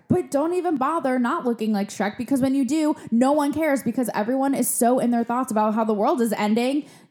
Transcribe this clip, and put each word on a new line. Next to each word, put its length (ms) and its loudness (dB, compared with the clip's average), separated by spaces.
But 240 0
don't 220 0
even 240 -2
bother 420 -2
not 260 -2
looking 280 -2
like 160 -2
Shrek 280 -4
because 240 -2
when 140 0
you 100 2
do, 300 0
no 200 4
one 220 2
cares 300 0
because 300 -2
everyone 400 0
is 160 0
so 300 2
in 120 2
their 120 2
thoughts 280 -2
about 220 2
how 100 0
the 100 0
world 280 2
is 120 0
ending. 520 0